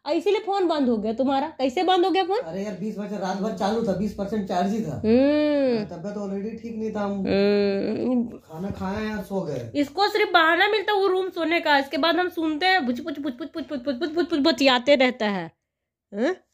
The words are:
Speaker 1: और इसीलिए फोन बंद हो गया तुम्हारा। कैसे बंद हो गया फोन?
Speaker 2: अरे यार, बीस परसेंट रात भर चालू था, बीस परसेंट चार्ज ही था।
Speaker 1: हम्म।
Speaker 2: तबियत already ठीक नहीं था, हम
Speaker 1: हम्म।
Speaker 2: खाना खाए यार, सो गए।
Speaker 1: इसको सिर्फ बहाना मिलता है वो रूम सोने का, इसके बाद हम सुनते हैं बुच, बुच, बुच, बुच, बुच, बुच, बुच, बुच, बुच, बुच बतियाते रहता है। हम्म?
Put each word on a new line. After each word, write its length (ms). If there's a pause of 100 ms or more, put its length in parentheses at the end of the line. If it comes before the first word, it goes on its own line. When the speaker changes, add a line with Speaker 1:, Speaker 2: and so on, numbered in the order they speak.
Speaker 1:
और 60
इसीलिए 280
फोन 280
बंद 200
हो 80
गया 160
तुम्हारा। 360
कैसे 340
बंद 220
हो 60
गया 140
फोन? 140
Speaker 2:
अरे 260
यार, 100
बीस 200
परसेंट 260
रात 160
भर 160
चालू 340
था, 60
बीस 220
परसेंट 340
चार्ज 240
ही 120
था। 60
Speaker 1:
हम्म। 960
Speaker 2:
तबियत 300
already 480
ठीक 160
नहीं 160
था, 60
हम 120
Speaker 1:
हम्म। 1300
Speaker 2:
खाना 320
खाए 380
यार, 140
सो 180
गए। 340
Speaker 1:
इसको 340
सिर्फ 240
बहाना 360
मिलता 240
है 60
वो 80
रूम 240
सोने 300
का, 180
इसके 200
बाद 180
हम 120
सुनते 380
हैं 200
बुच, 140
बुच, 180
बुच, 140
बुच, 220
बुच, 140
बुच, 120
बुच, 140
बुच, 160
बुच, 180
बुच 120
बतियाते 540
रहता 320
है। 240 (640)
हम्म? 200 (200)